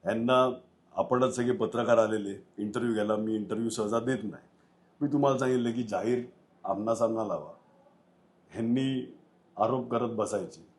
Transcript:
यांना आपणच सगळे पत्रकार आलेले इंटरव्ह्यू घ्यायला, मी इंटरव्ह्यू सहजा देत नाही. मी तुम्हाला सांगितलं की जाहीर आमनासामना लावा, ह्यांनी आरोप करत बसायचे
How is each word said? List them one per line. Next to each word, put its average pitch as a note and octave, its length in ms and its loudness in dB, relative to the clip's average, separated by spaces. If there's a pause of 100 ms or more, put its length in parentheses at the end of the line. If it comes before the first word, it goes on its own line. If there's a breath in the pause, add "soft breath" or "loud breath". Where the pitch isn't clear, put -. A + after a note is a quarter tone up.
यांना A#2 340 2 (580)
आपणच B2 400 2
सगळे A#2+ 180 0
पत्रकार A2+ 440 2
आलेले G#2+ 360 2 (240)
इंटरव्ह्यू A2 360 -2
घ्यायला, G#2+ 220 2
मी A2 200 -2
इंटरव्ह्यू G#2+ 340 -2
सहजा A2 300 0
देत A#2 240 -2
नाही. F#2 200 -10 (580 soft breath)
मी C#3+ 100 0
तुम्हाला C#3 260 4
सांगितलं B2 340 2
की A#2+ 120 -2
जाहीर A2 400 -2 (400)
आमनासामना A2+ 600 0
लावा, F2+ 280 -6 (1000)
ह्यांनी A#2+ 380 0 (680)
आरोप A#2 340 0
करत A#2 240 0
बसायचे G2+ 500 -4 (140)